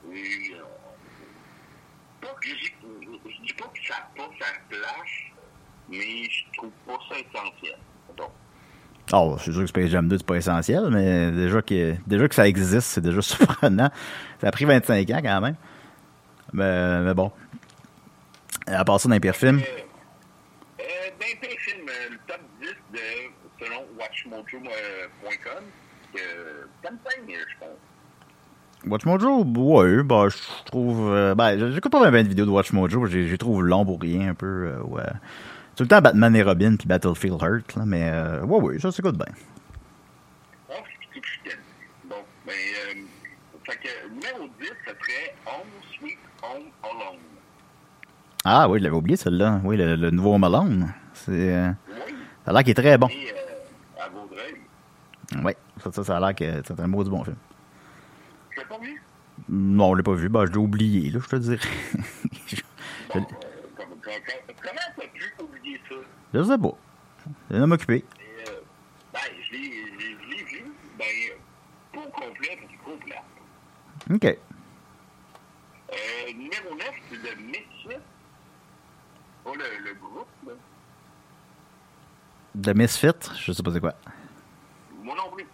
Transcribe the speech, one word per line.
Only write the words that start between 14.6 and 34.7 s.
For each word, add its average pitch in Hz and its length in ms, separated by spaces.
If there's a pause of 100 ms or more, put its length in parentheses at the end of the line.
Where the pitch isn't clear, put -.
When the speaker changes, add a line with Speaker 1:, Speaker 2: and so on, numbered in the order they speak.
Speaker 2:
vingt-cinq 110 460
ans, 127 120
quand 98 180
même. 139 140 (1000)
Mais, 90 480
mais 92 120
bon. 95 180 (1400)
À 95 180
part 101 140
ça, - 100
dans 117 60
les 101 40
pires 92 160
films ? 131 240
Speaker 1:
Euh, - 220 (1000)
euh, - 20 (360)
dans 208 80
les 233 80
pires 247 240
films, 196 300
euh, 240 220
le - 60 (100)
top - 120 (220)
dix 330 140 (180)
de, 117 60 (680)
selon 120 200 (140)
watch - 280
mojo 113 320 (640)
point 104 220
com, 165 200 (500)
que, 98 60
euh, 85 460 (180)
ça 175 80
me 233 60
peigne, 254 400
je - 220
pense. 80 100 (1160)
Speaker 2:
Watch 107 180
Mojo, 214 400
ouais, 120 560
bah, 113 280
je - 80 (280)
trouve, 117 460
euh, 98 240
ben, 110 200
j-, 117 200
j'écoute 247 160
pas 285 100
bien, 202 100
bien 117 120
de 101 60
vidéos 101 180
de - 20
Watch 98 240
Mojo, 98 320
j'ai, 90 220
j'ai 87 100
trouve 104 260
long 92 220
pour 90 160
rien, 90 280
un 90 40
peu, 92 120 (300)